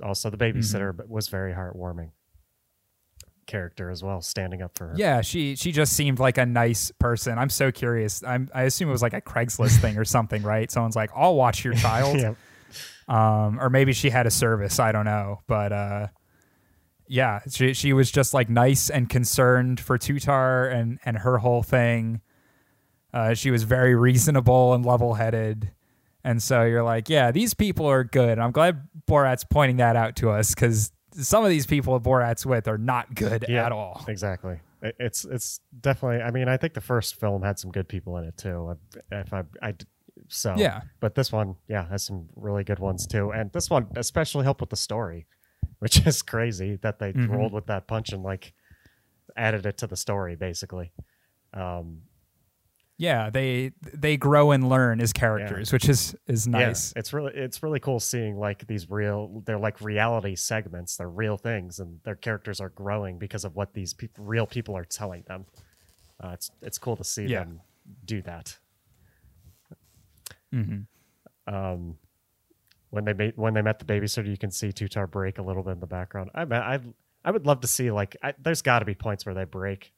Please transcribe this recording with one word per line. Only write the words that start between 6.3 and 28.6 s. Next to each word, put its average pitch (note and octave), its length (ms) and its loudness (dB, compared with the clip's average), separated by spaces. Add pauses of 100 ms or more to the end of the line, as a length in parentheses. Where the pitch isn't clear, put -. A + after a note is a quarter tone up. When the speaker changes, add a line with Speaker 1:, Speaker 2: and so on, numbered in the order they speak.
Speaker 2:
a B2+ 80 4
nice A#2+ 540 2
person. A#2+ 380 0
I'm C3+ 120 0
so C3+ 220 2
curious. A#2 520 -2
I'm, B2+ 300 -2
I B2+ 100 0
assume D3 260 0
it - 40 0
was, A2+ 80 0
like, A#2 120 2
a B2 80 -6
Craigslist - 600 4
thing G#2+ 160 0
or A2 80 0
something, A2+ 380 0
right? A2 280 0
Someone's A2+ 240 0
like, G#2+ 200 0
"I'll E3 200 4
watch B2 300 4
your A#2+ 80 -2
Speaker 1:
<laughs> - 20 2
Speaker 2:
child." A#2+ 440 4
Speaker 1:
Yep. A2+ 160 0 (720)
Speaker 2:
Um, A2 500 4
or B2+ 100 2
maybe C3+ 240 4
she C3+ 160 0
had A#2+ 180 2
a G#2+ 40 2
service. A2 480 2
I A2 120 4
don't G#2+ 140 0
know. G2+ 420 -2
But, G#2 260 0
uh, G2+ 340 -4 (1000)
yeah, B2 420 0
she, B2+ 240 2
she C#3 200 2
was C3+ 180 6
just, C#3 220 2
like, B2 160 2
nice B2 400 4
and B2 200 0
concerned B2+ 720 4
for B2+ 180 0
Tutar C3 760 2
and, A#2 320 -2
and A#2 140 -2
her B2 220 2
whole A#2+ 240 2
thing. A#2 580 2 (920)
Uh, A#2 200 2
she C3 180 0
was A#2 120 4
very B2+ 320 6
reasonable B2+ 800 6
and B2 120 4
level-headed. A2+ 840 2 (520)
And A#2 180 0
so A#2+ 220 4
you're A#2 200 4
like, A#2 260 0
"Yeah, C3+ 220 6
these G#3+ 220 2
people F3 340 0
are C3+ 180 4
good." A#2+ 240 4
And A2+ 140 2
I'm B2 80 2
glad D#3 360 2 (200)